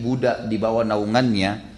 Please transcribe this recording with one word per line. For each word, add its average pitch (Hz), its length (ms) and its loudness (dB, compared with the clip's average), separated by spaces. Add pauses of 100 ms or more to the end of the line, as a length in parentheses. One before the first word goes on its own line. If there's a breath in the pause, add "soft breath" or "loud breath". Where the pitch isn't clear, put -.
budak 120 480 0
di 107 80 0
bawah 113 240 2
naungannya, 107 800 0 (160 loud breath)